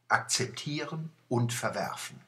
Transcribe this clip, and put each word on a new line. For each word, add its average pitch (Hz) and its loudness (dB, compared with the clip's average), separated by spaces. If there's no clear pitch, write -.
Akzeptieren 147 0
und 120 4
Verwerfen. - -2